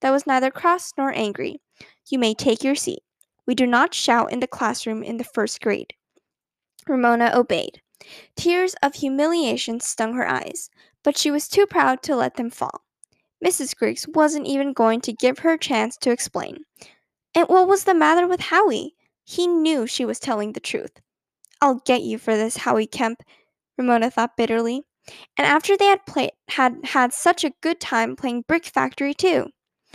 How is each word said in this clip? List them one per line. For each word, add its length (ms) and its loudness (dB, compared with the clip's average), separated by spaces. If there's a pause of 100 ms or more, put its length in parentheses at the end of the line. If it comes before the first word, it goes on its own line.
that 100 2
was 160 0
neither 240 2
cross 460 0
nor 160 -2
angry, 480 -6 (480)
"you 80 -2
may 160 2
take 300 0
your 120 2
seat. 280 -6 (420)
We 80 0
do 140 2
not 260 2
shout 400 0
in 60 -4
the 80 -4
classroom 560 -6
in 140 -10
the 60 -8
first 380 -4
grade." 320 -4 (920)
Ramona 460 2
obeyed. 480 0 (540)
Tears 460 0
of 140 0
humiliation 840 -2
stung 360 -6
her 120 -2
eyes, 420 -6 (340)
but 140 0
she 140 0
was 160 -4
too 200 4
proud 360 0
to 120 -2
let 200 -2
them 140 -4
fall. 340 -8 (560)
Missus 360 -2
Griggs 320 -4
wasn't 400 2
even 260 -2
going 280 2
to 120 -6
give 260 0
her 140 2
a 60 -2
chance 380 -2
to 120 -2
explain. 560 -4 (680)
And 120 4
what 200 6
was 160 2
the 100 2
matter 340 4
with 220 -4
Howie? 460 2 (280)
He 220 -2
knew 400 2
she 200 -4
was 140 -6
telling 340 -4
the 60 -10
truth. 400 -8 (600)
"I'll 240 4
get 160 2
you 160 -6
for 180 -2
this, 220 -2
Howie 300 0
Kemp," 340 -4 (560)
Ramona 320 2
thought 260 -2
bitterly. 500 -2 (520)
And 80 2
after 320 4
they 80 4
had 220 4
play-, 240 -2 (180)
had, 360 0
had 280 2
such 300 0
a 180 -2
good 180 -2
time 360 -2
playing 320 -6
Brick 180 -2
Factory 480 -2
too. 380 0 (440)